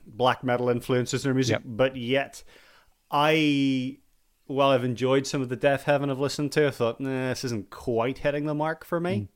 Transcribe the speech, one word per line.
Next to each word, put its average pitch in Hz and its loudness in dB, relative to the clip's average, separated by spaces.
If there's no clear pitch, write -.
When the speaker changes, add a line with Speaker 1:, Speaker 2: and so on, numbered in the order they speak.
Speaker 1:
black 120 0
metal 123 0
influences 123 0
in 139 0
their 131 2
music, 127 2
Speaker 2:
Yep. - -18
Speaker 1:
but 127 0
yet 131 -2
I, 143 2
while 139 2
I've 127 4
enjoyed 127 2
some 139 -2
of 123 -6
the 127 -6
Death 139 2
Heaven 143 2
I've 131 -4
listened 143 -2
to, 151 4
I 139 0
thought, 117 -2
"Nah, 131 -4
this 127 -4
isn't 117 -6
quite 123 -2
hitting 147 -2
the 151 -2
mark 156 -4
for 175 -2
me." 170 -4